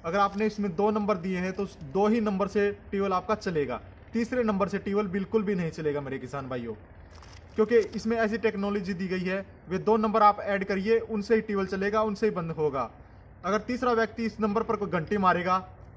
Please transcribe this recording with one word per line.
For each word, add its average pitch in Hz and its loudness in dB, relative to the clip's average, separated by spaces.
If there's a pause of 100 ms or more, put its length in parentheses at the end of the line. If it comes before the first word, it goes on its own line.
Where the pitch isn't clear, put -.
अगर 170 -2
आपने 202 2
इसमें 202 -2
दो 208 2
नंबर 208 0
दिए 185 -2
हैं 185 -2
तो 202 -4
उस - -8
दो 185 2
ही 233 4
नंबर 196 0
से 202 2 (200)
ट्यूबवेल 196 0
आपका 180 0
चलेगा, 147 -2 (340)
तीसरे 240 0
नंबर 202 0
से 202 -2
ट्यूबवेल 202 0
बिल्कुल 202 0
भी 196 0
नहीं 170 -2
चलेगा 147 -2
मेरे 135 -6
किसान 131 -8
भाइयों, 120 -6 (800)
क्योंकि 220 6 (180)
इसमें 220 0
ऐसी 226 2
टेक्नोलॉजी 202 0
दी 185 -4
गई 185 -2
है, 190 -2 (240)
वे 180 -2
दो 208 4
नंबर 214 4
आप 208 6
ऐड 196 0
करिए, 202 2
उनसे 220 0
ही 220 4
ट्यूबवेल 196 -2
चलेगा, 202 0
उनसे 214 0
ही 208 2
बंद 165 -4
होगा। 139 0 (540)
अगर 202 0
तीसरा 247 0
व्यक्ति 226 0
इस 220 -4
नंबर 214 2
पर 220 0
कोई 202 -4
घंटी 175 0
मारेगा 185 4 (380)